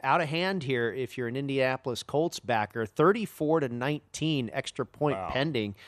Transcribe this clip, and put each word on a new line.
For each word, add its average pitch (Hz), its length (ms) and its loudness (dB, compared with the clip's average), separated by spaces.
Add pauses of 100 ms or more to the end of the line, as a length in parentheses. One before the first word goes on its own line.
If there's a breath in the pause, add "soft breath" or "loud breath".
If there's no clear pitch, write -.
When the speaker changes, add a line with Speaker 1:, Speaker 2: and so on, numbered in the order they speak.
Speaker 1:
out 143 160 4
of 156 80 -2
hand 180 340 -2
here 120 300 0
if 127 260 -6
you're 123 100 -2
an 120 80 -4
Indianapolis 131 680 0
Colts 160 380 0
backer. 110 460 0
Thirty-four 160 760 2
to 139 80 0
nineteen, 139 840 -2
extra - 340 -4
point 147 320 0
Speaker 2:
Wow. 90 120 -6
Speaker 1:
pending. 120 440 0 (140)